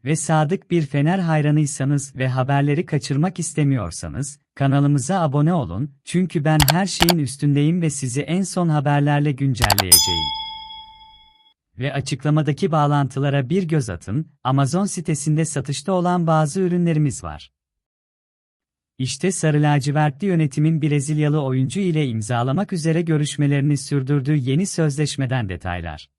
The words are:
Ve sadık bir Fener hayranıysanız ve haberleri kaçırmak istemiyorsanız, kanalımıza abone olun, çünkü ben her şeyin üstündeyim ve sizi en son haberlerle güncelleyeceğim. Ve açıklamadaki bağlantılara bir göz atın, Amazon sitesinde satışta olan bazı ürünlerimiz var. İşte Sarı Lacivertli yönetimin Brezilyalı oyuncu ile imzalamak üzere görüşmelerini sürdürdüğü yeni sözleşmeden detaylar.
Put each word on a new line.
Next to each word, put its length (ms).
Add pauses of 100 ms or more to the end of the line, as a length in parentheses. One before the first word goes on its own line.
Ve 100
sadık 560
bir 140
Fener 340
hayranıysanız 960
ve 120
haberleri 580
kaçırmak 540
istemiyorsanız, 1000 (160)
kanalımıza 680
abone 320
olun, 420 (100)
çünkü 400
ben 140 (120)
her 140
şeyin 340
üstündeyim 640
ve 80
sizi 320
en 200
son 280
haberlerle 600
güncelleyeceğim. 960 (1500)
Ve 140
açıklamadaki 760
bağlantılara 760
bir 140
göz 260
atın, 420 (120)
Amazon 420
sitesinde 600
satışta 460
olan 360
bazı 340
ürünlerimiz 640
var. 280 (1500)
İşte 340
Sarı 300
Lacivertli 680
yönetimin 540
Brezilyalı 600
oyuncu 360
ile 280
imzalamak 680
üzere 280
görüşmelerini 760
sürdürdüğü 580
yeni 300
sözleşmeden 840
detaylar. 680